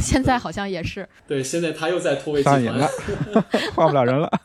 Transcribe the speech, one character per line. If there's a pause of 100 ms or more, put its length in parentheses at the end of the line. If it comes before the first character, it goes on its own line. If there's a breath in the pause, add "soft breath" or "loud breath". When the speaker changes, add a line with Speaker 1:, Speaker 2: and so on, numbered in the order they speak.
Speaker 1:
现
在
好
像
也
是。 (180)
Speaker 2:
对，
现
在
他
又
在
突
围
集
团。
Speaker 3:
上
瘾
了， (460)
<laughs>
换
不
了
人
了。 (140)